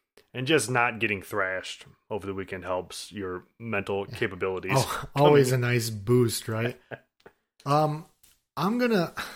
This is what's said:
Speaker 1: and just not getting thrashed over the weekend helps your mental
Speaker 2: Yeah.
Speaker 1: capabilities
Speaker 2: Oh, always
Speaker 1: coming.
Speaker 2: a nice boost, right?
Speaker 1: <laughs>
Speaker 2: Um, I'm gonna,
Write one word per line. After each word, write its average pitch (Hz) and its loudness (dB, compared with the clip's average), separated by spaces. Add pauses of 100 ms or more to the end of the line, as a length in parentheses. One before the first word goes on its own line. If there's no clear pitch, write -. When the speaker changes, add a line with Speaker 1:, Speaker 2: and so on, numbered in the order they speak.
(340)
Speaker 1:
and 127 -6
just 127 2
not 120 0
getting 104 -2
thrashed 95 -6 (240)
over 101 -6
the 98 -4
weekend 92 -10
helps 92 -6
your 92 -8 (120)
mental 101 -4
Speaker 2:
Yeah. 113 -12
Speaker 1:
capabilities 95 -2
Speaker 2:
Oh, - 0 (120)
always 143 8
Speaker 1:
coming. 127 2
Speaker 2:
a 123 0
nice 117 0
boost, 113 2
right? 113 -4 (140)
Speaker 1:
<laughs> 117 -12 (640)
Speaker 2:
Um, 151 0 (500)
I'm 202 0
gonna, 226 2 (220)